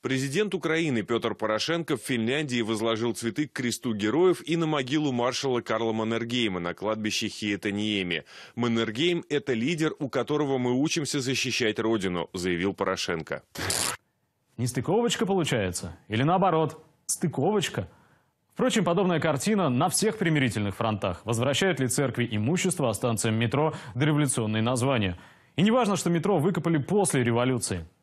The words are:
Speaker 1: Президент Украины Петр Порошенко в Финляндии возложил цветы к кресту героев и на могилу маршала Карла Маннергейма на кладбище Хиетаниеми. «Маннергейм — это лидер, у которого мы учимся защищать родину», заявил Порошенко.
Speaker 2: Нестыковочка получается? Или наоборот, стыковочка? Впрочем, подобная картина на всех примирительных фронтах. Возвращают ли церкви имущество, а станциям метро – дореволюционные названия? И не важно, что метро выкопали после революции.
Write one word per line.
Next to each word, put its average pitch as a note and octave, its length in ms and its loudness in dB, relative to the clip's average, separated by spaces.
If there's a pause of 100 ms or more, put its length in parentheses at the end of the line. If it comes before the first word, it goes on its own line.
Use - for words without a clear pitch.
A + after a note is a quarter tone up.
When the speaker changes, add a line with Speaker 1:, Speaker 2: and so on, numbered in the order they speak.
Speaker 1:
Президент C#3 520 0
Украины D#3 480 0
Петр A2 320 0
Порошенко C#3 640 0
в A2 40 -6
Финляндии B2 600 0
возложил A2+ 520 0
цветы A#2 360 -4
к - 40 -20
кресту B2 400 -4
героев B2+ 540 2
и D#3+ 100 0
на E3 100 0
могилу D3 440 0
маршала B2 520 0
Карла A2+ 300 0
Маннергейма A2+ 680 -2
на F2 140 -2
кладбище G#2+ 520 -2
Хиетаниеми. G2+ 960 -2 (320)
«Маннергейм — A#2+ 760 0
это C#3+ 240 -2
лидер, D3+ 460 0
у C#3 100 -6
которого C#3 500 0
мы B2 220 0
учимся D3 380 -2
защищать A#2+ 640 0
родину», F#2+ 520 0
заявил F2+ 400 0
Порошенко. F2 680 -4 (1160)
Speaker 2:
Нестыковочка F3+ 680 0
получается? A2 680 -2 (100)
Или A2 160 0
наоборот, D#3+ 580 2 (260)
стыковочка? D#3+ 840 -2 (680)
Впрочем, A3 300 2
подобная F3 340 2
картина D#3+ 520 2
на D#3 180 2
всех G#3+ 300 0
примирительных C3 580 0
фронтах. G#2 480 -2
Возвращают C3 560 2
ли B2+ 80 2
церкви B2 420 0
имущество, C3+ 600 0
а G#2 40 -2
станциям A2+ 400 0
метро – C3 400 0 (220)
дореволюционные B2+ 680 2
названия? A#2 560 2 (380)
И E3+ 60 2
не G#3+ 100 6
важно, G#3+ 240 4
что F3+ 140 0
метро E3+ 280 2
выкопали E3 400 2
после D#3+ 460 2
революции. A#2 640 0 (160)